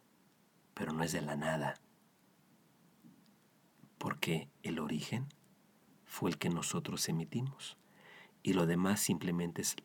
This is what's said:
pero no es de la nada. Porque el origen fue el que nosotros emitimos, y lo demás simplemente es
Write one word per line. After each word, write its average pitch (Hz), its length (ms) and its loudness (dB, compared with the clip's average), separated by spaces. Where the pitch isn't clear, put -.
pero 78 200 -4
no 80 100 0
es 80 80 2
de 82 100 0
la 73 140 -2
nada. 76 400 0
Porque - 500 -2
el 80 160 -2
origen 82 480 -2
fue - 260 0
el - 80 -2
que 90 100 2
nosotros 85 580 0
emitimos, 113 720 -2
y 98 120 4
lo 87 120 6
demás 92 340 4
simplemente 87 640 0
es - 240 0